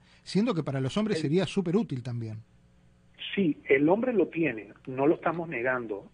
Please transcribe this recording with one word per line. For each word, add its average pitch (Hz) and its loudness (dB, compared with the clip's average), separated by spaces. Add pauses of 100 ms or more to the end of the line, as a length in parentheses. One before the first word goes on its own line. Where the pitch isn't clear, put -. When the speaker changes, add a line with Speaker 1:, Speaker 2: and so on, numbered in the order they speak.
(240)
Speaker 1:
Siendo 214 2
que 156 0
para 135 -2
los 131 -2
hombres 208 0
Speaker 2:
El 160 -2
Speaker 1:
sería 160 2
súper 175 0
útil 151 0
también. 113 -6 (920)
Speaker 2:
Sí, 175 0
el 143 6
hombre 226 2
lo 175 2
tiene, 113 -4 (120)
no 135 0
lo - 4
estamos 170 -4
negando. 120 -4